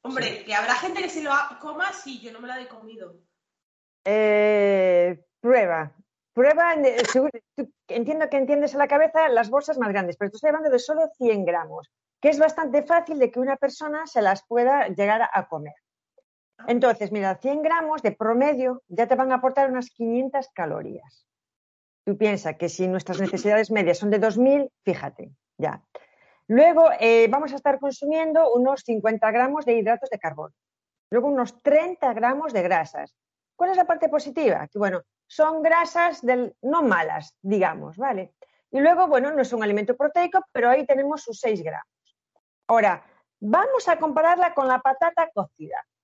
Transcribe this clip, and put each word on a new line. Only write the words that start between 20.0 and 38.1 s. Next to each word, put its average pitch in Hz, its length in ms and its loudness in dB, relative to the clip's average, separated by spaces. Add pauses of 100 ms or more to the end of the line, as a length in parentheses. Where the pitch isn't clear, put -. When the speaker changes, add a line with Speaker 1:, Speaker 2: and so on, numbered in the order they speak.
Speaker 2:
calorías. - 720 -10 (800)
Tú 202 120 -4
piensas 196 400 -2
que 170 100 -4
si 185 220 -4
nuestras 185 320 -6
necesidades 208 500 0
medias 175 280 0
son 208 100 -4
de 208 100 2
dos 208 180 0
mil, 269 320 4 (140)
fíjate, - 480 -8 (260)
ya. 151 240 -6 (680)
Luego, 311 420 6 (100)
eh, 226 300 6
vamos 269 240 -2
a - 20 -10
estar 277 240 0
consumiendo 302 720 0
unos 254 300 0
cincuenta 220 500 0
gramos 269 320 -2
de 240 140 2
hidratos 233 320 -2
de 208 100 -6
carbono, 156 340 -10 (580)
luego 247 180 0
unos 254 320 -4
treinta 302 500 0
gramos 254 400 -2
de 196 120 -2
grasas. 156 520 -4 (400)
¿Cuál 359 160 -2
es 370 60 0
la 359 80 4
parte 330 240 0
positiva? 285 580 -2
Que, - 100 -14
bueno, 190 260 -2 (220)
son 311 360 0
grasas 330 600 2
del, 247 400 -2
no 302 200 0
malas, 160 600 -2
digamos, 165 540 -2
¿vale? 208 380 -6 (380)